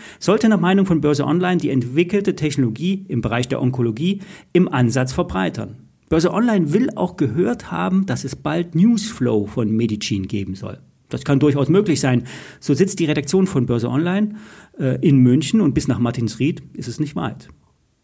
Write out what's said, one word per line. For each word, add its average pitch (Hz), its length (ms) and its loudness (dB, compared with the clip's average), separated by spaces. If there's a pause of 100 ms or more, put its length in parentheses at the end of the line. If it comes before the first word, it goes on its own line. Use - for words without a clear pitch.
(180)
sollte 214 300 2
nach 208 100 4
Meinung 190 260 4
von 160 160 2
Börse 143 240 0
Online 175 340 2
die 147 120 -2
entwickelte 170 640 0
Technologie 151 760 -2
im 123 120 -2
Bereich 117 260 0
der 135 160 -4
Onkologie 127 580 0 (320)
im 180 160 4
Ansatz 127 440 2
verbreitern. - 680 -4 (320)
Börse 160 180 2
Online 196 440 2
will 214 200 2
auch - 220 -4
gehört 175 540 -2
haben, 185 340 0
dass 135 200 -4
es 127 120 -10
bald 170 380 -4
Newsflow 143 720 2
von 107 240 -2
Medigene 104 560 -2
geben 95 300 -6
soll. 95 220 -12 (300)
Das 120 160 -6
kann 139 160 2
durchaus 143 300 2
möglich 180 300 2
sein. 139 240 2 (360)
So 147 140 0
sitzt 190 240 0
die 165 80 0
Redaktion 151 400 0
von 135 180 0
Börse 120 240 -2
Online, 180 460 -2 (440)
äh, 131 220 0
in 139 200 6
München 147 420 4
und 143 100 2
bis - 160 -2
nach 120 100 0
Martinsried 120 640 -4 (120)
ist 123 120 -12
es 120 140 -8
nicht 147 160 -6
weit. - 320 -8 (560)